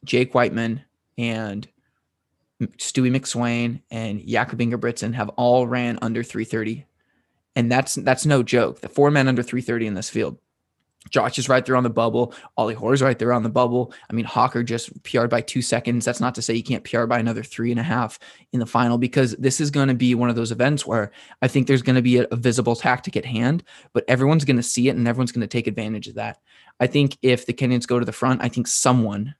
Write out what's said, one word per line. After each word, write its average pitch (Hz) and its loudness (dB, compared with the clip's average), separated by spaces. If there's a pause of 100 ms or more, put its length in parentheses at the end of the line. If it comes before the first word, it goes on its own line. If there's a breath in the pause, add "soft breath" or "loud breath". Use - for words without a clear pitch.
Jake 127 0
Whiteman 117 0 (340)
and 110 -6 (920)
M-, 117 -6
Stewie 127 0
McSwain 120 -4 (100)
and 113 -8
Jakob 117 -2
Ingebrigtsen 117 -2
have 107 -4
all 123 4
ran 120 -2
under 113 -4
three 113 -6
thirty. 110 -6 (680)
And 120 2
that's, 113 0
that's - 0
no 139 4
joke. 113 0
The - -12
four 143 4
men 139 4
under 123 0
three 123 -4
thirty 117 -4
in 104 -4
this 98 -8
field, 82 -4 (720)
Josh 123 0
is 127 -4
right 127 4
there 131 0
on 127 4
the 120 2
bubble. 117 0 (240 loud breath)
Ollie 110 0
Hoare's 120 2
right 131 2
there 120 2
on 120 0
the 113 -2
bubble. 123 0 (180 loud breath)
I - -10
mean, 113 -2
Hawker 120 0
just 117 -6
P - -4
R'd 120 2
by 120 0
two - -4
seconds. 120 -2
That's 120 -4
not 123 -2
to 113 -8
say 117 -2
he 117 0
can't 120 -4
P - -6
R 117 2
by 120 2
another 113 -2
three 117 -4
and 117 0
a 113 -2
half 117 -2 (340 loud breath)
in 131 0
the 113 -2
final, 120 2
because 123 0
this 131 0
is 147 0
gonna 139 2
be 123 2
one 120 2
of 117 0
those 117 -2
events 131 0
where 107 -2 (300 loud breath)
I 131 2
think 131 2
there's 131 4
gonna 127 4
be 123 4
a, 123 2
a - -4
visible 117 2
tactic 127 -2
at - -6
hand, 127 -2 (300 loud breath)
but 120 0
everyone's 139 4
gonna 127 2
see 123 0
it - -2
and 120 2
everyone's 120 0
gonna 110 -4
take 120 -4
advantage 107 -6
of 110 -16
that. 107 -8 (400 soft breath)
I 127 2
think 139 2
if 127 4
the 127 -4
Kenyans 123 0
go 123 0
to 120 0
the 113 -8
front, 127 0
I - -2
think 113 -4
someone 117 0